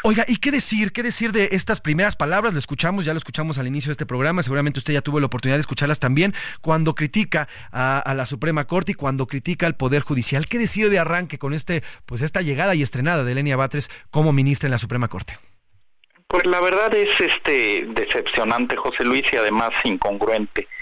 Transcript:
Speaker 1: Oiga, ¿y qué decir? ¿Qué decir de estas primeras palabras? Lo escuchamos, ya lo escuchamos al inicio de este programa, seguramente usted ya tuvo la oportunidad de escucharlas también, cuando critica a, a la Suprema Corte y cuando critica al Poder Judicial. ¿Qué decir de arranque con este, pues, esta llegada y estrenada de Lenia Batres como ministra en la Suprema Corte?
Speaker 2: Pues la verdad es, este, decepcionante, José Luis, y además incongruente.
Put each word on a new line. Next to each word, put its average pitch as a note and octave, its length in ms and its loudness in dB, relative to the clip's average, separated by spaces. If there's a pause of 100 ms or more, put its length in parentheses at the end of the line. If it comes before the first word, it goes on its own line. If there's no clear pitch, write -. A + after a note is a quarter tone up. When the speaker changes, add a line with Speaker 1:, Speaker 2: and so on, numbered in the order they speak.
Speaker 1:
Oiga, G#3+ 240 4
¿y A#3+ 80 2
qué C#4+ 160 -2
decir? G#3+ 400 0
¿Qué A#3+ 100 -6
decir A#3 300 -2
de G3 220 2
estas F#3+ 260 0
primeras E3 380 0
palabras? G3 340 0
Lo D#3 80 -2
escuchamos, E3+ 460 -2
ya D#3 80 -2
lo D#3+ 60 -2
escuchamos D#3 380 -4
al B2+ 100 -4
inicio C3+ 200 -4
de D3+ 60 -4
este C#3 120 -6
programa, C#3+ 380 0
seguramente C#3+ 340 0
usted C#3+ 140 -4
ya C#3+ 100 2
tuvo D3 200 0
la C3+ 60 2
oportunidad C3 280 0
de D3 60 2
escucharlas D3 400 0
también, D3+ 320 2 (260)
cuando D#3+ 340 2
critica D3+ 540 0 (240)
a, C3 280 0
a C3+ 160 -2
la C3 100 -2
Suprema D3+ 400 -2
Corte F3+ 260 0
y - 40 -2
cuando C3+ 320 -2
critica E3+ 380 -2
al C3 120 0
Poder C3+ 240 2
Judicial. C#3 460 0
¿Qué A#3+ 120 -2
decir G#3+ 300 2
de G3 100 4
arranque E3 380 -2
con C#3 160 -4
este, D#3+ 300 -2 (220)
pues, A#2+ 160 -6
esta D#3 200 0
llegada E3+ 340 2
y D#3 60 2
estrenada C#3 420 0
de A#2+ 100 0
Lenia C#3 220 0
Batres C3+ 340 0 (200)
como D3+ 240 4
ministra C#3 340 4
en C3+ 40 0
la B2 60 2
Suprema A#2 300 -2
Corte? - 300 -10 (880)
Speaker 2:
Pues F3+ 180 2
la F3+ 140 2
verdad F#3 340 2
es, G#3 280 2
este, B2+ 760 0
decepcionante, A#2 800 0
José B2 300 -2
Luis, C3 260 2
y C3+ 60 0
además A2 340 2 (140)
incongruente. G#2 840 0 (140)